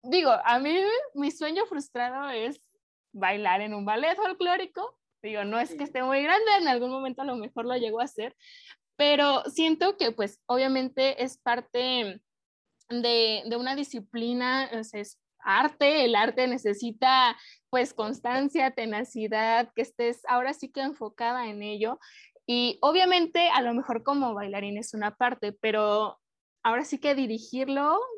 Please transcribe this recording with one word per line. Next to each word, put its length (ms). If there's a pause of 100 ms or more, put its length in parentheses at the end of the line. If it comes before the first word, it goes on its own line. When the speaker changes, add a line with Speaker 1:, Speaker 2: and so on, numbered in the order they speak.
Speaker 1:
digo, 300 (120)
a 140
mí 160 (400)
mi 160
sueño 360
frustrado 640
es 300 (520)
bailar 480
en 140
un 100
ballet 320
folclórico. 840 (240)
Digo, 220
no 160
es 120
que 60
Speaker 2:
Sí. 60
Speaker 1:
esté 180
muy 200
grande, 280 (100)
en 80
algún 220
momento 320
a 40
lo 100
mejor 300
lo 100
llego 240
a 40
hacer, 300 (600)
pero 540
siento 480
que, 140
pues, 340
obviamente 760
es 160
parte 840 (680)
de, 580
de 100
una 200
disciplina, 1000
o 60
sea, 160
es 200 (180)
arte, 680
el 80
arte 340
necesita, 880 (340)
pues, 240
constancia, 800
tenacidad, 1000
que 80
estés 460
ahora 260
sí 180
que 100
enfocada 680
en 140
ello. 360 (480)
Y 360
obviamente, 680
a 120
lo 120
mejor 280
como 320
bailarín 440
es 160
una 220
parte, 360
pero 680 (440)
ahora 220
sí 140
que 160
dirigirlo 840 (200)